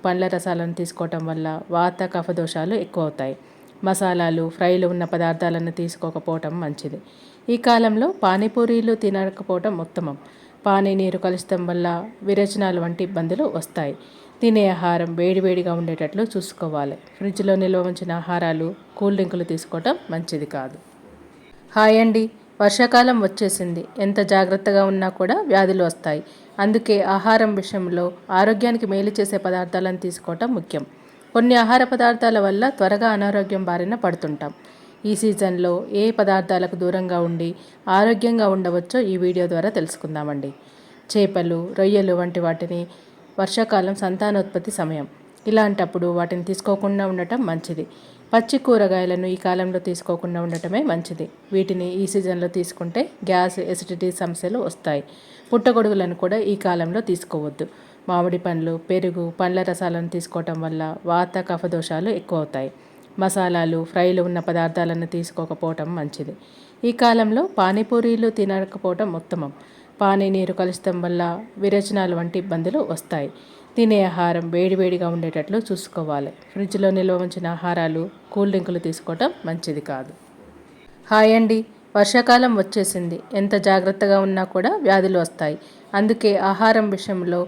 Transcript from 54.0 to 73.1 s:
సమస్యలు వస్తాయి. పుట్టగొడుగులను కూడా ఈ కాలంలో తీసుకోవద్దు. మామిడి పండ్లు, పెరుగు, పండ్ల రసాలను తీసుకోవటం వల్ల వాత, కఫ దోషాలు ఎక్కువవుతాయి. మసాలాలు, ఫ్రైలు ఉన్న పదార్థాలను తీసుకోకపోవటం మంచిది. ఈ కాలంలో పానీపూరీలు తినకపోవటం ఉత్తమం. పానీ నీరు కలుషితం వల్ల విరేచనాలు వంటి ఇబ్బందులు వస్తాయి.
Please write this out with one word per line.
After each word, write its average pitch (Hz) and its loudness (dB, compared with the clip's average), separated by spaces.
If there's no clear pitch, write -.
సమస్యలు 180 -4
వస్తాయి. 156 -4
పుట్టగొడుగులను 214 2
కూడా 185 -2
ఈ 208 0
కాలంలో 175 -2
తీసుకోవద్దు. 160 -4
మామిడి 175 0
పండ్లు, 165 -2
పెరుగు, 175 -2
పండ్ల 185 0
రసాలను 175 -4
తీసుకోవటం 170 -6
వల్ల 160 -6
వాత, 180 0
కఫ 180 -4
దోషాలు 170 -4
ఎక్కువవుతాయి. 147 -4
మసాలాలు, 175 0
ఫ్రైలు 180 2
ఉన్న 175 -2
పదార్థాలను 165 -2
తీసుకోకపోవటం 165 -6
మంచిది. 147 -8
ఈ 240 2
కాలంలో 233 4
పానీపూరీలు 220 2
తినకపోవటం 190 -2
ఉత్తమం. 165 -6
పానీ 196 4
నీరు 190 0
కలుషితం 180 -2
వల్ల 175 -2
విరేచనాలు 196 0
వంటి 170 -4
ఇబ్బందులు 185 -2
వస్తాయి. 156 -6